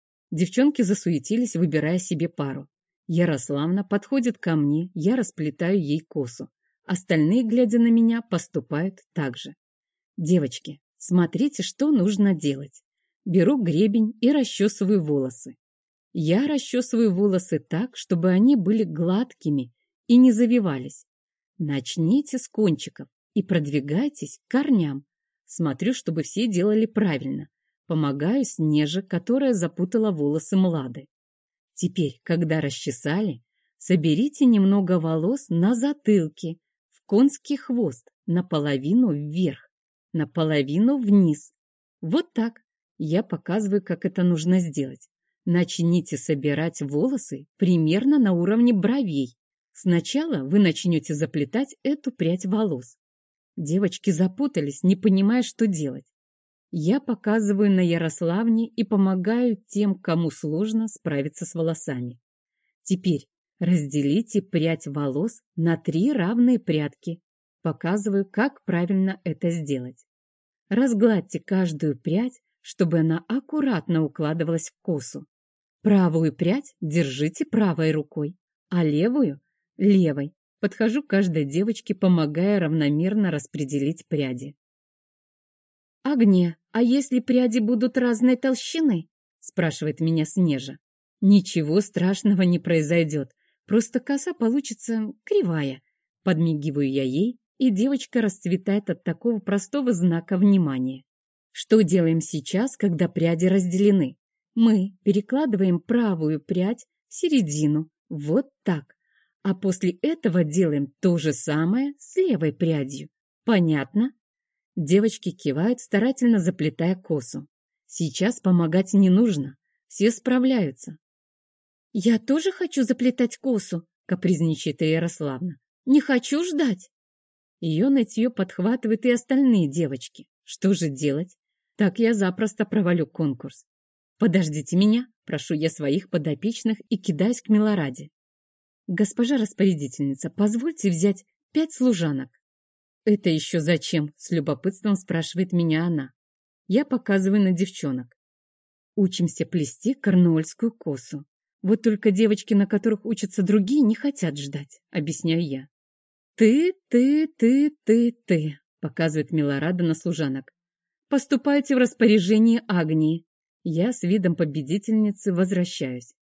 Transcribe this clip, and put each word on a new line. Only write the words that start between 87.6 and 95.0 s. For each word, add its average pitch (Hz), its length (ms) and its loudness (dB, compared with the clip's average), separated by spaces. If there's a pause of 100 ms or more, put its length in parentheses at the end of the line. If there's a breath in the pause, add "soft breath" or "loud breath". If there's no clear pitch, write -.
разной 247 380 2
толщины?" 262 760 -2 (300)
спрашивает 156 600 -4
меня 160 240 2
Снежа. 143 540 -2 (420)
"Ничего 185 640 4
страшного 190 600 0
не 175 160 2
произойдет, 156 760 0 (340)
просто 226 340 0
коса 285 320 -4
получится 226 800 -4 (120)